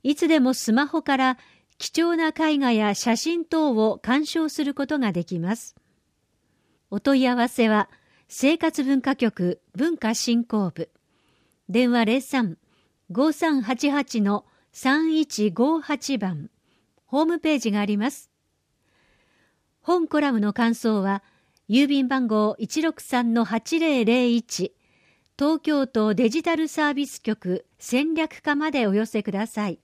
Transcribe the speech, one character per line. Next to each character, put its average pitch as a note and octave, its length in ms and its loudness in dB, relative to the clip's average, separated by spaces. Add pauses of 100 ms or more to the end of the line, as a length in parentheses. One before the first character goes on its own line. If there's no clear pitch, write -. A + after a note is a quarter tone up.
い D4 140 0
つ E4 120 0
で D#4 120 4
も B3+ 160 4
ス - 180 -2
マ C#4 140 2
ホ D#4 160 -4
か C#4 120 0
ら B3+ 220 2 (400)
貴 - 140 -10
重 E4+ 240 2
な D#4+ 140 0
絵 D#4 280 0
画 C4 140 2
や G#3+ 240 2
写 A#3 220 0
真 E4 280 -2
等 D4+ 280 0
を A3 280 2
鑑 C#4 240 0
賞 D#4+ 240 -2
す D4+ 160 -4
る C#4+ 80 -4
こ C#4 140 -4
と D4+ 100 -2
が A#3 140 0
で E3+ 140 -4
き F3+ 120 -6
ま F3+ 180 -2
す。 - 200 -18 (1120)
お G3+ 100 -4
問 C#4 220 2
い C4 60 4
合 B3 80 2
わ A#3+ 120 2
せ A#3 220 2
は、 G#3+ 180 2 (400)
生 D4+ 300 2
活 D#4+ 260 0
文 C4+ 180 2
化 C#4 140 0
局 F3+ 460 -2 (140)
文 D#4 200 0
化 A3 200 -2
振 A#3 280 0
興 G#3 280 -2
部。 - 180 -10 (800)
電 A#3+ 220 2
話 A#3 140 2
零 A#3 140 2
三 A#3+ 380 -2 (540)
五 C#4 200 2
三 D4 300 0
八 B3+ 300 0
八 C#4 300 -2
の G3+ 260 0 (240)
三 D#4 460 0
一 G#3 340 0
五 C#4+ 280 2
八 C#4 380 -4
番。 F3+ 320 -6 (560)
ホ C#4 160 0
ー D#4+ 60 2
ム E4+ 120 0
ペ D#4 180 0
ー - 20 -2
ジ A3+ 100 -2
が G#3 100 0
あ G#3 60 0
り G#3 100 0
ま A3 140 -2
す。 - 220 -14 (1500)
本 E4+ 260 0
コ D4+ 120 0
ラ C#4+ 120 2
ム A3 80 0
の G#3 120 0
感 A#3 240 0
想 A3 260 0
は、 G3 220 -2 (440)
郵 C4 200 4
便 C#4 200 0
番 C4 200 -2
号 G#3+ 320 0
一 D4+ 220 -4
六 D#4+ 200 -2
三 A#3+ 320 0
の A#3 120 2
八 A3+ 340 -2
零 D4 240 2
零 B3 260 2
一、 - 460 -2 (600)
東 D4+ 220 2
京 C#4+ 280 0
都 G#3+ 260 0
デ A3+ 160 2
ジ D4+ 140 -2
タ E4+ 120 0
ル D#4+ 120 -2
サ D4+ 220 -2
ー D4 40 -2
ビ C#4 140 -4
ス - 160 -18
局 F#3 420 -6 (140)
戦 D4 340 -2
略 D#4 280 -4
課 D4 140 0
ま D4+ 160 -2
で B3+ 160 0
お F#3+ 60 2
寄 G#3+ 120 0
せ G#3+ 180 -6
く G#3 80 -6
だ G3 160 -4
さ G#3+ 220 -6
い。 E3 140 -8